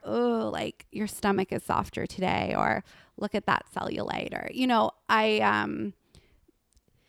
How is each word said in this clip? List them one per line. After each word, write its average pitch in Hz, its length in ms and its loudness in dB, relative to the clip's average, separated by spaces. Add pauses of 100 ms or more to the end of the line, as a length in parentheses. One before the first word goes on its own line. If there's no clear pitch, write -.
"Oh, 226 480 0
like, - 400 -6
your 208 140 -4
stomach 196 460 0
is - 120 -2
softer - 420 -2
today," - 500 0
or, - 280 2 (320)
"Look - 180 -4
at 220 120 -4
that - 180 2 (100)
cellulite," - 580 -4
or, - 200 -6
you 254 140 0
know, 220 260 4 (160)
I, 220 320 4
um, 208 520 0 (1160)